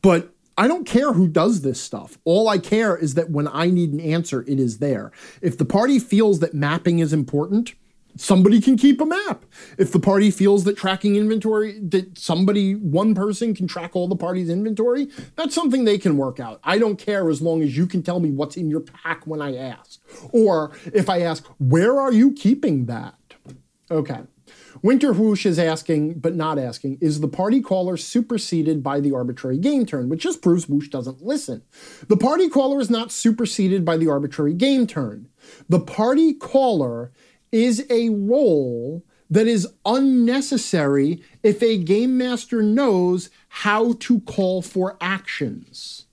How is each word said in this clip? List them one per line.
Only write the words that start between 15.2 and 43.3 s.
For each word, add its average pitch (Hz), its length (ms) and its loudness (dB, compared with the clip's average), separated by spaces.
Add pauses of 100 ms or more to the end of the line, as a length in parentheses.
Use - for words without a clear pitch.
that's 320 180 -4
something 269 300 0
they 208 120 2
can 165 200 0
work 131 200 -4
out. 113 280 -12
I 185 120 0
don't 220 200 0
care 196 320 -2
as 143 120 -2
long 165 200 0
as 135 160 -2
you 180 100 2
can 180 160 -4
tell 180 160 -4
me 160 100 0
what's 147 280 -4
in 165 120 -4
your 156 120 -2
pack - 440 -10
when 156 160 -8
I 139 140 -6
ask. 127 460 -14 (300)
Or 180 400 4 (220)
if 202 160 2
I 175 120 0
ask, 160 240 -4 (120)
"Where 180 440 4
are 262 100 0
you 254 220 6
keeping 190 540 0
that?" - 280 -10 (720)
Okay. 151 300 -4 (640)
Winter 254 320 4
Whoosh 208 320 2
is 175 140 2
asking, 160 600 -2
but 165 160 -2
not 156 240 -2
asking, 135 400 -8
"Is 151 220 0
the 156 80 -2
party 220 320 0
caller 185 340 -2
superseded 165 880 -2
by 143 160 -2
the 143 140 0
arbitrary 127 440 -4
game 254 280 0
turn?" 127 240 -6
Which 160 140 -4
just 339 180 -6
proves 175 260 2
Whoosh 143 220 -2
doesn't 131 360 -10
listen. 226 360 -6 (480)
The 208 80 4
party 311 320 2
caller 277 320 0
is 202 80 -4
not 233 220 -2
superseded 196 760 0
by 165 100 0
the 160 140 0
arbitrary 147 440 -2
game 254 320 2
turn. 110 440 -10 (400)
The 175 100 4
party 277 540 2
caller 139 800 -2 (380)
is 233 380 0
a 233 200 2
role 170 920 0 (260)
that 214 160 0
is 226 220 0 (180)
unnecessary 233 1400 0 (220)
if 208 180 2
a 226 160 2
game 220 400 0
master 247 460 -2
knows 190 640 0 (200)